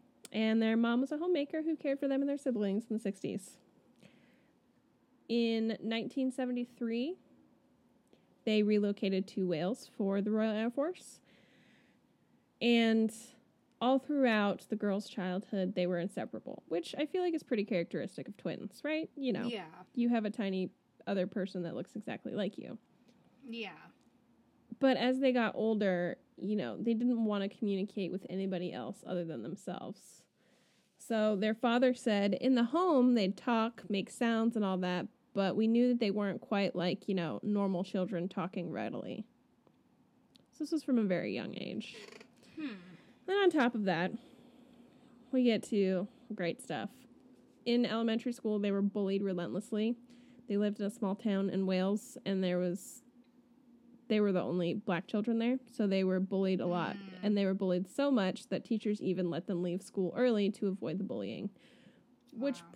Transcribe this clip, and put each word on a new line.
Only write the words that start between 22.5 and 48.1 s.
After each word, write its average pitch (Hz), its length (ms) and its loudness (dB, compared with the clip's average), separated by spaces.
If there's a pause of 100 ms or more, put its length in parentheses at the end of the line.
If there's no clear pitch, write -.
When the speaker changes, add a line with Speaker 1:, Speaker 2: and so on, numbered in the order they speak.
Speaker 1:
you. - 200 -12 (720)
Speaker 2:
Yeah. 226 240 -8 (1080)
Speaker 1:
But 262 180 4
as 254 220 2
they 262 120 4
got 240 240 2
older, 196 640 2 (200)
you 208 180 -2
know, 120 220 -2
they 233 160 0
didn't 233 320 2
want 208 180 0
to 196 140 -6
communicate 196 540 -2
with 190 180 -6
anybody 185 440 -4
else - 320 -8
other 170 200 -4
than 143 180 -6
themselves. - 800 -10 (760)
So 214 380 2
their 214 180 0
father 247 400 4
said, 202 420 2
"In 262 200 2
the 247 100 4
home, 262 480 4
they'd 202 240 2
talk, 233 520 -2
make 196 200 -2
sounds 233 460 0
and 208 100 2
all 190 140 2
that, 180 280 -2 (260)
but 196 220 0
we 220 120 4
knew 240 220 4
that 240 100 2
they 208 120 2
weren't 202 300 -2
quite 202 340 -2
like, 175 320 -2
you 202 60 0
know, 165 300 -2
normal 196 400 0
children 185 440 -4
talking 175 440 -6
readily." - 540 -6 (1300)
So - 120 -10
this 285 80 -8
was 311 120 -2
from 262 140 2
a 226 60 4
very 175 320 0
young - 200 -6
age. - 400 -8 (640)
Speaker 2:
Hmm. 311 80 -6 (600)
Speaker 1:
Then 381 100 0
on 392 120 6
top 262 260 4
of 214 100 -2
that, 175 260 2 (1200)
we 262 120 2
get 226 200 4
to 190 440 2 (260)
great 175 280 -4
stuff. 120 280 -6 (760)
In 240 200 2
elementary 226 480 -2